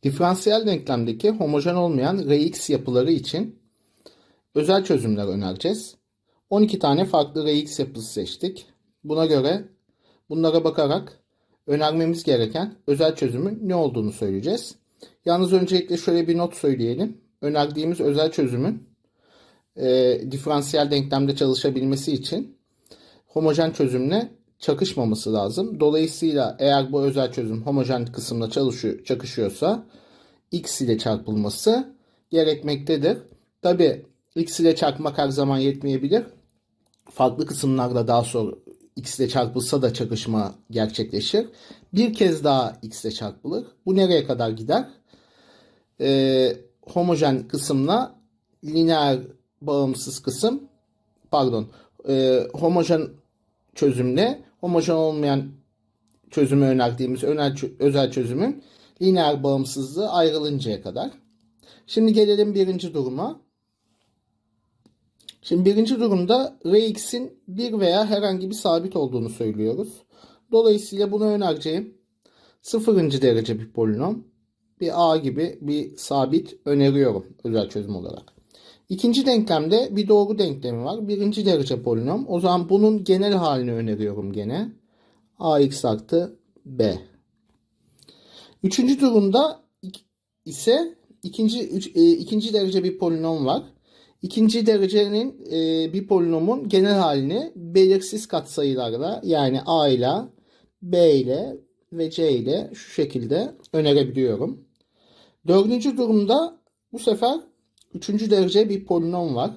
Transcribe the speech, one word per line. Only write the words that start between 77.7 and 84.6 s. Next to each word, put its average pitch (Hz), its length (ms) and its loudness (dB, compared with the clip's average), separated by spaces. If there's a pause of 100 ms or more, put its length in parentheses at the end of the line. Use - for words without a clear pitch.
olarak. - 400 -14 (540)
İkinci 233 360 0
denklemde 214 640 2
bir 202 160 -2
doğru 208 320 4
denklemi 131 440 -4
var. 202 240 -6
Birinci 208 380 -2
derece 139 380 0
polinom. 127 440 -2
O 180 120 -2
zaman 175 300 0
bunun 208 340 4
genel 190 300 2
halini 139 400 0
öneriyorum 104 600 -4
gene. 127 380 -6 (680)